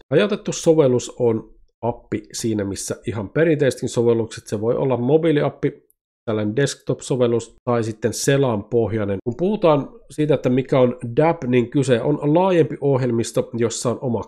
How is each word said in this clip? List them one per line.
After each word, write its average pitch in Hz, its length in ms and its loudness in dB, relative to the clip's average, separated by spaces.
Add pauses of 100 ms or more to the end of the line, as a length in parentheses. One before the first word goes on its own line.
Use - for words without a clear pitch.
(120)
Hajautettu 190 400 0
sovellus 147 680 2
on 113 340 0 (280)
appi 113 500 -6
siinä, 110 320 -2
missä 98 320 -8 (120)
ihan 98 220 -6
perinteisetkin 143 600 0
sovellukset. 117 580 0
Se 104 140 -6
voi 117 140 0
olla 131 220 -2
mobiiliappi, 147 920 0 (380)
tällainen 107 300 -2
desktop-sovellus 123 1000 -2 (100)
tai 120 180 0
sitten 110 300 -4
Selan 131 500 0
pohjainen. 104 600 -2
Kun 120 140 -4
puhutaan 165 520 2 (200)
siitä, 151 240 0
että 131 160 0
mikä 127 300 2
on 123 180 4 (200)
dap, 160 260 2
niin 123 260 2
kyse 131 320 2
on 147 320 0
laajempi 170 480 2
ohjelmisto, 123 720 0
jossa 117 360 -2
on 107 120 -2
oma 117 260 -2